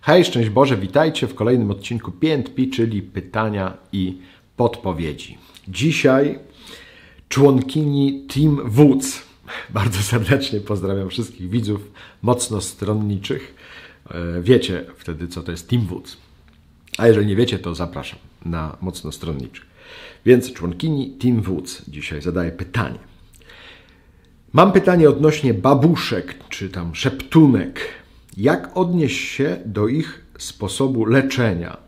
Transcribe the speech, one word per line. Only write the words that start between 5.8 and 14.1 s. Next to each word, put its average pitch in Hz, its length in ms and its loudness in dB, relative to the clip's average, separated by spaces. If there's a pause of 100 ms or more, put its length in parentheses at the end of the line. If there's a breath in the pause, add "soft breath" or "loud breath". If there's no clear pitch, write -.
członkini 139 1040 2
Team 143 300 4
Wódz. 131 580 4 (480 loud breath)
Bardzo 98 280 -2
serdecznie 110 640 0
pozdrawiam 98 500 -4
wszystkich 90 400 -8
widzów 104 400 -4 (320 loud breath)
mocno 104 380 0
stronniczych. 104 920 -6 (560 loud breath)